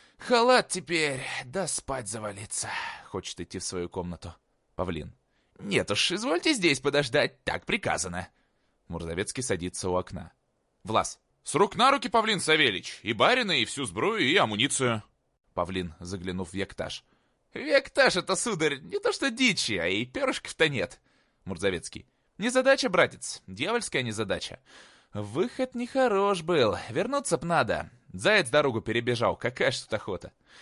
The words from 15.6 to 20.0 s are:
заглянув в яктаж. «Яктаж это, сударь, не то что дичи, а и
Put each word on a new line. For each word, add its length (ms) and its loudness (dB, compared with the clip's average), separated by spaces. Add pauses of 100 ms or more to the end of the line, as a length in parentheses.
заглянув 520 -6
в 20 -12
яктаж. 500 -8 (500)
«Яктаж 600 2
это, 200 0
сударь, 460 0
не 180 -6
то 120 0
что 180 0
дичи, 440 2
а 140 0
и 180 2